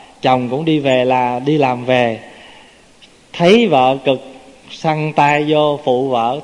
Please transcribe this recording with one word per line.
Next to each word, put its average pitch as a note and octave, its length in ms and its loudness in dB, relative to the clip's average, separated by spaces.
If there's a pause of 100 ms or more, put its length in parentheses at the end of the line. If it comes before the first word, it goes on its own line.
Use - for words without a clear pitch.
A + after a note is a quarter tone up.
(220)
chồng B2+ 260 0
cũng C#3 160 -6
đi D#3 140 0
về C3 260 0
là B2 340 0
đi D3 200 -2
làm B2+ 260 -2
về, A#2+ 340 0 (1120)
thấy G#3 340 4
vợ C3+ 380 2
cực, C3 160 0 (500)
săn D#3 460 -4
tay D3 320 2
vô D3+ 360 0
phụ C3 240 0
vợ, B2 360 -2